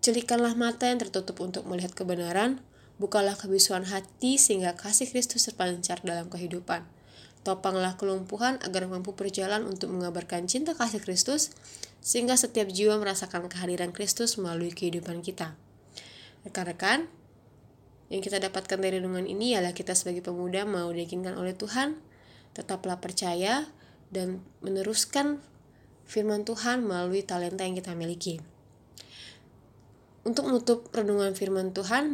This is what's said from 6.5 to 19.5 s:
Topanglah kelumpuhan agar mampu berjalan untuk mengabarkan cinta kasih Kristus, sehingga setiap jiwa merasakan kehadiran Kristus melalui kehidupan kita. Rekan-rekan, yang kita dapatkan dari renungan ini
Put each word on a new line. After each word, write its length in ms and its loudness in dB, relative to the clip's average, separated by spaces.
Topanglah 560 0
kelumpuhan 640 0
agar 240 -2
mampu 320 -6
berjalan 480 0
untuk 320 -4
mengabarkan 480 -4
cinta 320 0
kasih 240 0
Kristus, 560 0
sehingga 320 2
setiap 320 2
jiwa 320 4
merasakan 480 -4
kehadiran 480 -4
Kristus 400 0
melalui 400 -2
kehidupan 480 -4
kita. 320 -6
Rekan-rekan, 640 0
yang 80 -2
kita 240 0
dapatkan 320 -2
dari 240 2
renungan 240 -2
ini 320 2